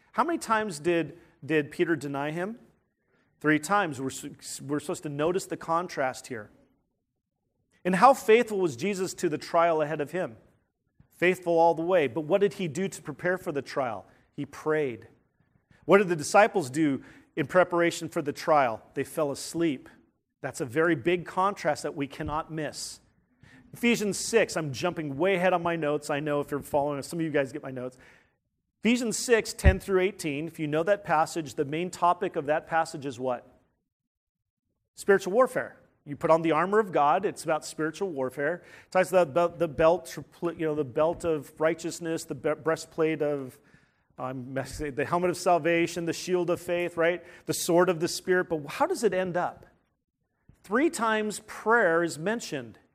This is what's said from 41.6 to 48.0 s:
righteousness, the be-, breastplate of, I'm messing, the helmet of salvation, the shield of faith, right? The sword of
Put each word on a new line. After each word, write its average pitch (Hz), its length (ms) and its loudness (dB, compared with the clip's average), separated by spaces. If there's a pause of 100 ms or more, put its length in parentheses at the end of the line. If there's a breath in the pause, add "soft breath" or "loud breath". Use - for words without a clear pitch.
righteousness, 165 640 -2
the 151 120 -8
be-, 147 180 -2
breastplate 160 640 -2
of, 143 380 -4 (600 soft breath)
I'm 131 360 -8
messing, 135 400 -6
the 143 100 0
helmet 175 240 0
of 175 80 0
salvation, 170 720 2
the 160 80 -2
shield 180 340 -2
of 170 100 2
faith, 175 380 -4
right? 175 260 2 (220 loud breath)
The 156 100 -2
sword 180 360 4
of 165 100 0